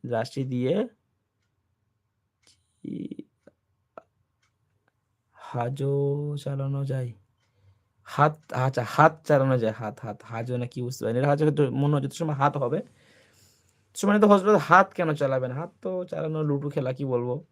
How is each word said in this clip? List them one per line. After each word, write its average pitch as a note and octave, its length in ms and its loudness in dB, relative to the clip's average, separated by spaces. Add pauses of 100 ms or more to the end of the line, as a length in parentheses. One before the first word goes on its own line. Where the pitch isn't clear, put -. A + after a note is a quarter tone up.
রাশি A#2+ 380 -4
দিয়ে C3 440 -2 (1900)
কি - 340 -12 (2250)
হাজও C#3 1040 -4
চালানো C#3 480 -6
যায়? C3 260 -6 (920)
হাত, D3+ 360 0 (120)
আচ্ছা, C3 320 -2
হাত D#3 420 4
চালানো C3+ 320 4
যায়, A2 160 0
হাত, G#2+ 280 -10
হাত, G#2+ 220 -12
হাজও A#2+ 340 -8
না B2 80 -4
কি B2 160 -10
বুঝতে B2 240 -8
পারিনি। A#2 140 0
এটা C#3+ 120 2
হচ্ছে D3+ 200 2
তো C#3+ 200 2
মনে C#3+ 220 0
হয় C#3+ 80 2
যত C#3 120 -6
সময় D#3 220 -4
হাত C#3 220 2
হবে। C3+ 240 -2 (1120)
সম্মানিত G3+ 280 4
হযরত, G3+ 380 6
হাত F#3 320 6
কেন D#3+ 200 0
চালাবেন? C3 380 0
হাত D#3 200 -8 (100)
তো F#3 240 -6
চালানো D#3 380 -4
লুডো C#3+ 260 0
খেলা, C3 240 -4
কি C#3 120 -6
বলবো। B2 460 -4